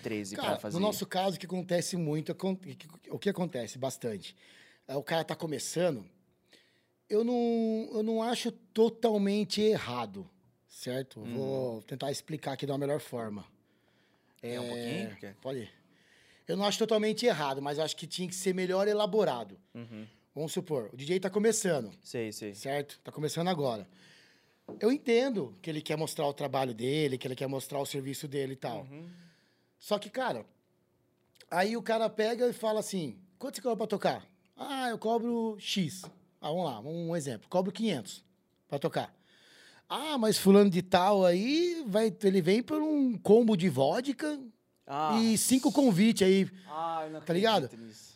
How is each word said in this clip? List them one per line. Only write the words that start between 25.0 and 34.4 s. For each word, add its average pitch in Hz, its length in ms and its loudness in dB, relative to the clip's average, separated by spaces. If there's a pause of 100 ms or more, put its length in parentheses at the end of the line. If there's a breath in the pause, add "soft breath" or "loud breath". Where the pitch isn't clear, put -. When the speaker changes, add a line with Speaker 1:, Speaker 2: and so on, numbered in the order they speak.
Speaker 2:
que - 80 -10
ele 151 120 -6
quer 151 160 -4
mostrar 151 300 -2
o 143 60 0
trabalho 135 400 -2
dele, 131 440 0
que 131 100 -6
ele 127 80 -4
quer 131 120 -4
mostrar 135 320 -4
o 139 60 -2
serviço 139 420 -8
dele 135 260 -4
e - 20 -10
tal. 123 260 -8
Speaker 1:
Uhum. 147 260 -16 (720 loud breath)
Speaker 2:
Só - 180 -2
que, 208 120 -8
cara, 196 360 -4 (1040)
aí 196 260 2
o 233 60 -4
cara 220 280 0
pega 220 380 0
e 233 60 0
fala 214 260 0
assim, 175 380 -4 (200)
"Quanto - 180 -10
você 208 60 -12
cobra 233 160 0
pra 220 100 -2
tocar?" 156 380 -2 (300)